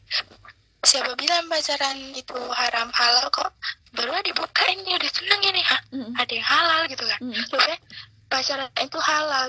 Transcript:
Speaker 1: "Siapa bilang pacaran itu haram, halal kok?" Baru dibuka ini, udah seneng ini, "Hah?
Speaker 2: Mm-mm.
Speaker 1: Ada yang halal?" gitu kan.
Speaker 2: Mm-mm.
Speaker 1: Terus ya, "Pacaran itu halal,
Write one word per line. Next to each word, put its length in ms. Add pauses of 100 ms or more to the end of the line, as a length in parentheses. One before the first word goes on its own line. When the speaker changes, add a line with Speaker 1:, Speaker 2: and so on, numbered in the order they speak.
(800)
Speaker 1:
"Siapa 360
bilang 320
pacaran 480 (160)
itu 240 (160)
haram, 400
halal 360
kok?" 220 (400)
Baru 320
dibuka 480
ini, 240
udah 160
seneng 320
ini, 180
"Hah? 200 (100)
Speaker 2:
Mm-mm. 240
Speaker 1:
Ada 180
yang 140
halal?" 400
gitu 180
kan. 160
Speaker 2:
Mm-mm. 300
Speaker 1:
Terus 160
ya, 100 (540)
"Pacaran 480
itu 240
halal, 460